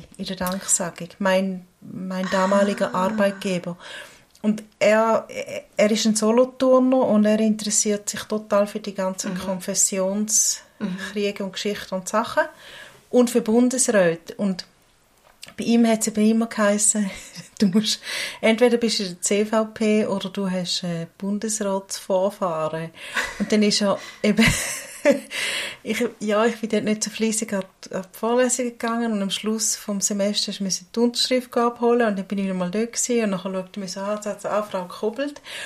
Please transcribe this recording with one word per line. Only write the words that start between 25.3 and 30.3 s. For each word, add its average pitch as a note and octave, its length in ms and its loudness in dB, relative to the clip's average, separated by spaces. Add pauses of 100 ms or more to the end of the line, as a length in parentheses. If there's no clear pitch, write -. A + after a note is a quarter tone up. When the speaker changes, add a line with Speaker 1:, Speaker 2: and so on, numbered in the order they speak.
Speaker 1:
ich, A3 200 -2 (160)
ja, G#3+ 260 2
ich A3+ 160 0
bin G#3+ 80 -4
dort G#3+ 140 0
nicht G#3+ 200 -2
so A3 60 -4
fleissig A3 440 -2
an F#3+ 100 -2 (220)
die, - 100 -8
an F#3 80 -4
die - 140 -20
Vorlesungen A#3+ 540 0
gegangen A#3 400 -2
und G#3 100 0
am G3 100 -2
Schluss G#3+ 440 -2
vom G3+ 240 -6
Semester G#3 520 0 (120)